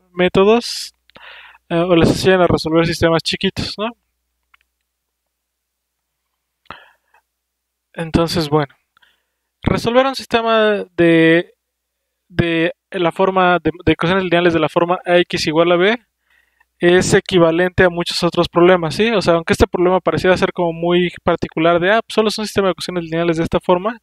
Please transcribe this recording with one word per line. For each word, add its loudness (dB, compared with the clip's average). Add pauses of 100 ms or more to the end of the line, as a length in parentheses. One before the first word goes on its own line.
(120)
métodos, 0 (760)
eh, -4
o 2
les 4
enseñan 2
a 4
resolver 0
sistemas 0
chiquitos, -6
¿no? -6 (4000)
Entonces, -2
bueno, -2 (880)
resolver 0
un -6
sistema -2 (100)
de, 2 (760)
de -2 (160)
la -2
forma 2
de, -2 (140)
de 2
ecuaciones -2
lineales 0
de 0
la 0
forma -2
A 2
X -4
igual 2
a 4
B 0 (840)
es 2
equivalente 0
a 2
muchos -6
otros -2
problemas, 2
¿sí? -2
O -2
sea, 0
aunque -2
este 0
problema 0
pareciera 0
ser -4
como -4
muy -2 (140)
particular 0
de, 0
"Ah, 2
pues -18
solo 0
es -4
un -6
sistema -2
de 0
ecuaciones -8
lineales -2
de -2
esta -4
forma", -2